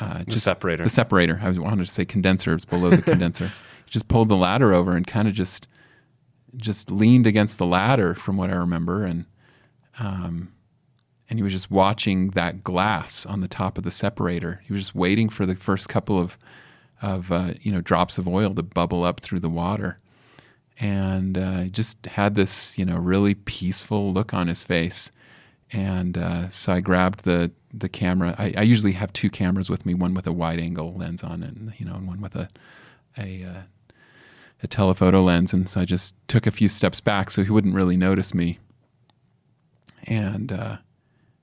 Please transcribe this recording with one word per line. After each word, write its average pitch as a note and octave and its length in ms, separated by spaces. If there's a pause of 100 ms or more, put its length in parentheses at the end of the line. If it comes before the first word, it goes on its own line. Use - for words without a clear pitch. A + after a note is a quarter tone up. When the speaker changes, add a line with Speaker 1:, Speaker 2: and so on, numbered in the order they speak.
Speaker 1:
uh, E2+ 200
Speaker 2:
The F2 120
Speaker 1:
just - 120
Speaker 2:
separator. E2+ 400
Speaker 1:
the F#2 60
separator. F#2 520
I A2 60
was, F#2 120
wanted F#2+ 260
to - 60
say F2+ 140
condenser. F#2+ 480
It's E2 100
below F2+ 260
the F2 120
Speaker 2:
<laughs> - 120
Speaker 1:
condenser. F2 340 (360)
He - 60
just A2 180
pulled A2+ 220
the G#2 60
ladder G2 360
over F2+ 240
and F2 100
kinda G#2+ 260
just, F#2+ 360 (880)
just A2 340
leaned A2+ 360
against G#2 320
the F#2 80
ladder F#2 480
from G2 240
what F#2 120
I F#2 60
remember. F2 480
And, F2+ 220 (720)
um, F2+ 500 (800)
and A2+ 100
he A2 40
was G2 100
just F#2+ 180
watching G2 600
that F#2 340
glass F#2 640
on G2 160
the F2+ 60
top - 280
of F2+ 80
the F2 60
separator. F2 760
He - 80
was G2+ 120
just - 100
waiting G2+ 340
for G#2 160
the F#2 100
first - 360
couple G2+ 280
of, F2 200 (640)
of, F#2+ 280
uh, F2 300
you G#2+ 100
know, F#2 120
drops F2 360
of F2+ 80
oil F#2+ 280
to F2 80
bubble F2 420
up F2 160
through F#2 200
the E2+ 100
water. F2+ 480 (800)
And, F#2+ 580
uh, F#2 220
he F#2 100
just G#2+ 360
had G2+ 280
this, - 440
you F#2+ 80
know, F2 100
really F#2+ 380
peaceful G2 800
look G2 200
on F2+ 160
his F2 160
face. E2+ 480 (580)
And, F#2 460
uh, F2 320
so - 240
I F2+ 80
grabbed F#2 440
the, F2 280 (220)
the G2+ 160
camera. F2+ 480
I, G2+ 180
I G2+ 60
usually G#2+ 300
have F#2 200
two - 160
cameras F#2 400
with - 160
me, F2+ 80
one F2+ 220
with F#2 120
a E2+ 60
wide E2 260
angle E2+ 360
lens F2 280
on E2+ 200
it, - 120
and, A2 220
you - 80
know, F2 100
and F#2+ 140
one F#2 140
with F#2+ 120
a, F#2 140 (680)
a, F#2 260
uh, F#2 180 (1000)
a - 40
telephoto F#2+ 560
lens. F2+ 300
And F#2 160
so F#2+ 140
I - 20
just F2 300 (120)
took - 200
a A2 40
few G2+ 180
steps - 320
back G2 300
so G2 140
he G2 60
wouldn't G2+ 260
really F#2 220
notice F#2 360
me. E2+ 240 (1500)
And, G#2+ 480
uh, G#2+ 240 (680)